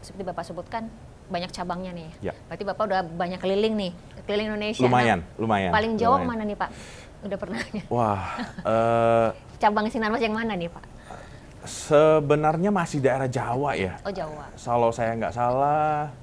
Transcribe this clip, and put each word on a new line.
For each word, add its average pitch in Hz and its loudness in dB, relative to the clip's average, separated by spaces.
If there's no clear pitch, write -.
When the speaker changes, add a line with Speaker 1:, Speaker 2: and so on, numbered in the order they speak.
Speaker 1:
seperti 185 -10
Bapak 175 -6
sebutkan 226 -8
banyak 175 -4
cabangnya 180 -6
nih. 165 -12
Speaker 2:
Ya. - -6
Speaker 1:
Berarti 185 -8
Bapak 196 -2
udah 190 2
banyak 175 -4
keliling 208 2
nih, 180 -2
keliling 214 -2
Indonesia. 208 0
Speaker 2:
Lumayan, 120 4
Speaker 1:
Nah, - -14
Speaker 2:
lumayan, 101 2
Speaker 1:
paling 220 2
jauh 240 4
Speaker 2:
lumayan. 254 -2
Speaker 1:
mana 226 -4
nih, 208 -4
Pak? 180 -4
Udah 196 -6
pernah? 180 -6
<laughs> - -4
Speaker 2:
Wah, 104 2
eh, 117 4
Speaker 1:
Cabang 214 2
Sinarmas 220 -2
yang 220 0
mana 226 -2
nih, 170 -4
Pak? - -14
Speaker 2:
Sebenarnya 156 4
masih 180 0
daerah 131 4
Jawa 131 -2
ya. - -2
Speaker 1:
Oh, 202 -6
Jawa. 156 -10
Speaker 2:
Kalau 117 2
saya 113 -2
nggak 104 -2
salah 147 0